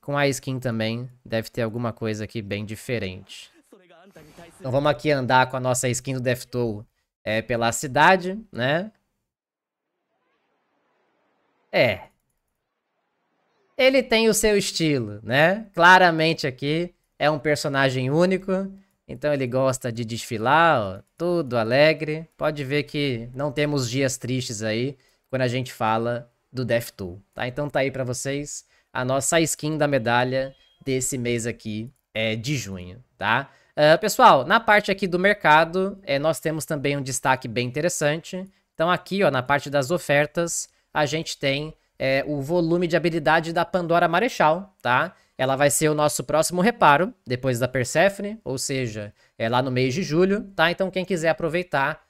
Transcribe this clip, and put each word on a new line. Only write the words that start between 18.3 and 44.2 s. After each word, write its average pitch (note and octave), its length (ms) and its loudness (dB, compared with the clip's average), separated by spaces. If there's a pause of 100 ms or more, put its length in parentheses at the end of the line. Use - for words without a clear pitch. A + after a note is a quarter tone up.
Então C#3+ 260 -4
ele C3+ 120 -2
gosta B2+ 460 -2
de A#2 140 -6
desfilar, B2 760 2
ó, G2 220 -6 (160)
todo D#3+ 400 -2
alegre. D3+ 760 2
Pode D3 300 -4
ver C#3+ 200 -2
que C3+ 500 -4
não C#3 180 -4
temos D3 380 -2
dias C3 260 -2
tristes B2 460 -6
aí A#2 340 -4 (320)
quando C3 140 -4
a B2+ 60 0
gente B2+ 220 -4
fala A#2 640 -2 (180)
do B2+ 140 -6
Death A#2 280 -2
Toll, F#2 280 -12 (140)
tá? A#2 120 -6
Então C#3+ 220 -8
tá C#3 120 -2
aí C3+ 100 0
pra C3 140 -6
vocês C#3 600 -8 (260)
a B2+ 140 -6
nossa C3+ 360 0
skin D#3 360 -2
da D3 120 0
medalha B2+ 680 0 (280)
desse C3 360 -4
mês A#2+ 280 -2
aqui, A2+ 460 -8 (220)
é, A2 220 -2
de B2 200 -4
junho, F#2+ 480 -10 (140)
tá? A2+ 320 0 (260)
Ah, D3+ 220 6
pessoal, F#3+ 480 6
na G#3 140 4
parte G#3 300 2
aqui G3 160 -2
do F3 120 -2
mercado, F#3 840 4
é, C#3 140 -2
nós D3+ 220 0
temos D#3 240 -4
também C#3+ 320 -4
um C#3+ 60 -6
destaque C3 460 -2
bem A#2+ 180 -4
interessante. D#3+ 840 -4 (240)
Então E3 180 0
aqui, F#3+ 340 -2
ó, D3+ 60 4
na C3 120 0
parte C#3 260 0
das C#3 220 0
ofertas, D#3+ 800 -2 (240)
a D3+ 100 2
gente D#3 320 -6
tem, D3 380 -4 (240)
é, C3+ 280 0
o D3 140 -4
volume E3+ 460 0
de E3 100 0
habilidade D#3+ 560 2
da E3+ 120 0
Pandora E3+ 440 0
Marechal, F3+ 720 0